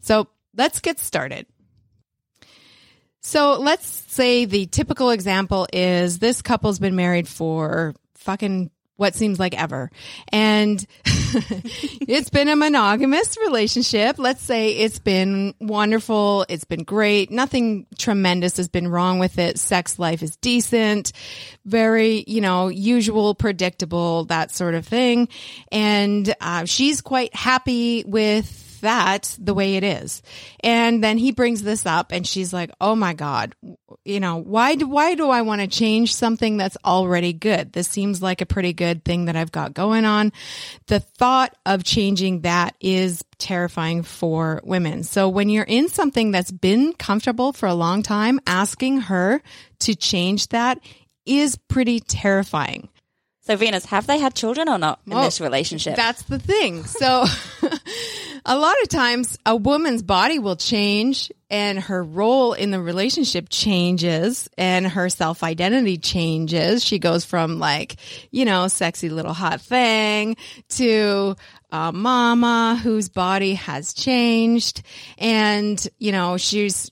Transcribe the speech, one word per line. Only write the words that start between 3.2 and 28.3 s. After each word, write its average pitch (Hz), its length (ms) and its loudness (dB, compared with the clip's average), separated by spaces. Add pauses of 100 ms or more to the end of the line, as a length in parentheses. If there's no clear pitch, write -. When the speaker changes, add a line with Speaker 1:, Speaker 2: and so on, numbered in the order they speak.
Speaker 1:
So 285 380 2
let's 294 260 0
say 247 600 0
the 196 220 0
typical - 420 0
example 190 640 0
is 180 460 0
this 240 220 0
couple's 214 380 0
been 190 160 0
married 175 320 0
for 160 640 -4 (220)
fucking 190 560 -4 (240)
what 196 180 2
seems 208 240 0
like 180 220 -2
ever. 143 320 -6 (380)
And 214 540 4 (120)
<laughs> - 100 -12
it's 247 1200 -2
been 285 180 4
a 302 80 4
monogamous 277 800 2
relationship. 240 800 0
Let's 254 240 -2
say 220 360 0
it's 220 220 0
been 196 600 0
wonderful. 208 920 0
It's 170 140 -6
been 165 200 -6
great. 208 460 2
Nothing 233 560 0 (140)
tremendous 180 580 2
has 175 120 -4
been 175 180 -2
wrong 180 320 0
with 185 180 0
it. 175 220 0
Sex - 400 -2
life 165 240 -2
is 156 140 -8
decent, 226 720 0 (540)
very, 220 640 2
you 220 140 -2
know, 185 280 2
usual, 208 680 2
predictable, 170 880 -2
that 165 260 -2
sort 170 220 -2
of 165 140 -4
thing. 240 400 2 (440)
And, 208 720 2
uh, 170 240 -4
she's - 360 0
quite 254 340 -2
happy 240 720 0
with 214 560 0 (180)